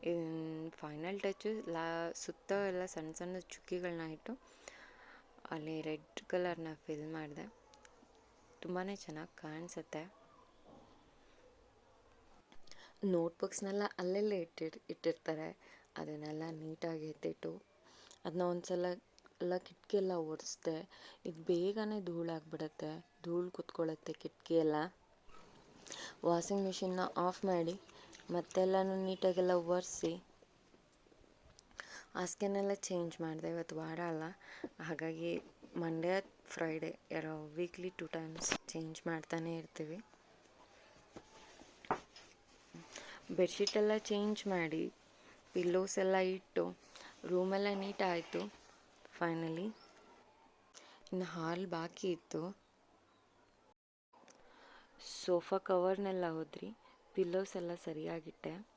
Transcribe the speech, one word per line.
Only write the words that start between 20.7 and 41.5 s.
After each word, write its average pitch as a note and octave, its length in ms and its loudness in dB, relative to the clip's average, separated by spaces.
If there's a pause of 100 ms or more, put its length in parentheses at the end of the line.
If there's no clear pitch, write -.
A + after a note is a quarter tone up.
ಇದು E3 160 -8
ಬೇಗನೆ G3+ 580 2
ಧೂಳಾಗ್ಬಿಡತ್ತೆ, D#3+ 1040 -4 (160)
ಧೂಳ್ F3 280 0
ಕುತ್ಕೊಳತ್ತೆ D#3+ 640 -2
ಕಿಟ್ಕಿ - 420 -2
ಎಲ್ಲ. D#3 200 8 (1500)
ವಾಷಿಂಗ್ E3+ 400 4
ಮಿಷಿನ್ನ F#3 360 0 (160)
ಆಫ್ F3+ 280 2
ಮಾಡಿ F3+ 360 2 (500)
ಮತ್ತೆಲ್ಲನೂ F#3+ 720 4
ನೀಟಾಗೆಲ್ಲ F#3 460 4
ಒರೆಸಿ F3 720 2 (1900)
ಹಾಸಿಗೆನೆಲ್ಲ G3 600 2
ಚೇಂಜ್ F3 460 -2
ಮಾಡಿದೆ. D#3+ 280 -2
ಇವತ್ತು E3 280 -2
ವಾರ D#3+ 240 -4
ಅಲ್ಲ, E3 220 0 (600)
ಹಾಗಾಗಿ E3 600 0 (340)
ಮಂಡೇ, E3+ 500 2 (180)
ಫ್ರೈಡೇ, D#3+ 540 -2 (120)
ಎರಡು D#3 360 -4
ವೀಕ್ಲಿ F3 440 -4
ಟೂ F3+ 160 -8
ಟೈಮ್ಸ್ D#3+ 600 -2
ಚೇಂಜ್ D#3+ 380 -6
ಮಾಡ್ತಾನೆ E3 500 -2
ಇರ್ತೀವಿ. D#3+ 480 -8 (3250)